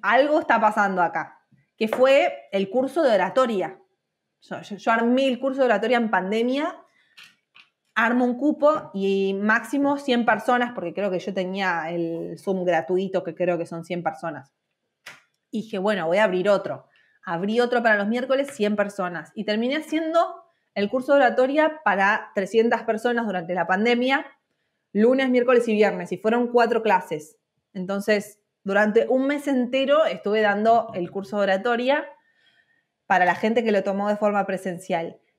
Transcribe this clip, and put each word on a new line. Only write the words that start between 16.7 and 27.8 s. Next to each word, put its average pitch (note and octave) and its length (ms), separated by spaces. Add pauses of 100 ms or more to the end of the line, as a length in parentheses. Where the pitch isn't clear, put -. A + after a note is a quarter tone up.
Abrí G3 360
otro B3 220
para A3 140
los G3+ 120
miércoles, C4 440
cien G#3 240
personas. F#3 580
Y G#3 100
terminé A#3 320
haciendo D#4+ 440 (540)
el G3+ 160
curso C4 220
de C#4+ 120
oratoria C#4 600
para G3 500
trescientas A3+ 500
personas A#3 420
durante F3+ 280
la F3 120
pandemia, A#3+ 600 (640)
lunes, B3+ 380
miércoles B3 380
y A3 60
viernes. F#3+ 380
Y F3+ 60
fueron A#3 300
cuatro A#3 340
clases. F#3 540 (360)
Entonces, G3+ 640 (240)